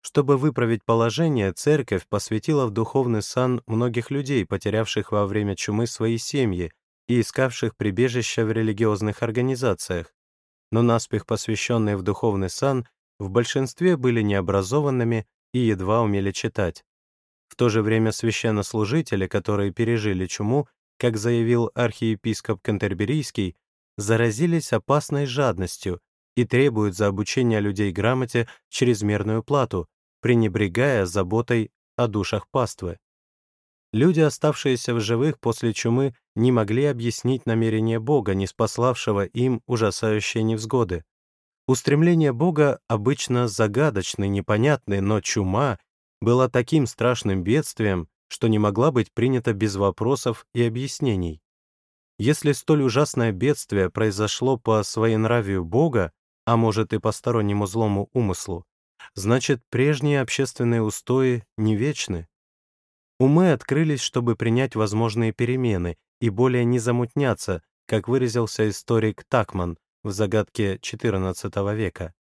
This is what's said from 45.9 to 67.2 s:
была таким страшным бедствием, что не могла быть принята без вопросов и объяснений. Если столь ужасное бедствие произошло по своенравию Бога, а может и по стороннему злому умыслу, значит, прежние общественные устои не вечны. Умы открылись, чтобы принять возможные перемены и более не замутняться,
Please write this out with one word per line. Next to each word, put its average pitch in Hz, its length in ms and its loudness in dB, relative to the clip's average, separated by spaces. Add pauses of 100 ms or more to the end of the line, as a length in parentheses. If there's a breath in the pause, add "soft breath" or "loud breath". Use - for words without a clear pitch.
была 123 280 4
таким 127 380 2
страшным 113 560 -2
бедствием, 101 680 0 (200)
что - 200 -2
не 110 100 4
могла 107 320 2
быть 123 220 0
принята 120 400 0
без 98 240 -2
вопросов 110 760 -2
и 120 80 2
объяснений. 113 760 -2 (800)
Если 147 340 0
столь 147 300 2
ужасное 123 500 2
бедствие 98 580 0
произошло 110 680 0
по 110 260 2
своенравию 110 840 0
Бога, 110 480 0 (340)
а 117 100 4
может 113 360 2
и 110 60 0
по 110 140 0
стороннему 104 540 0
злому 101 460 -2
умыслу, 95 520 -4 (500 loud breath)
значит, 120 540 0
прежние 143 540 0
общественные 120 600 0
устои 123 640 0 (120)
не 107 200 2
вечны. 101 520 -4 (880)
Умы 156 340 4
открылись, 143 480 0
чтобы 120 360 -2
принять 120 400 0
возможные 110 560 0
перемены 117 640 -2 (240)
и 117 100 2
более 123 340 2
не 120 140 2
замутняться, 120 840 -2 (240)